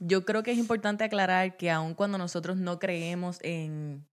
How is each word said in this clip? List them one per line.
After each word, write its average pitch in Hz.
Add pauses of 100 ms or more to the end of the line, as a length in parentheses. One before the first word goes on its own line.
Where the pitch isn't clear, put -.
Yo 185
creo 214
que 240
es 240
importante 214
aclarar 190
que 170
aun 160
cuando 202
nosotros 175
no 180
creemos 175
en 151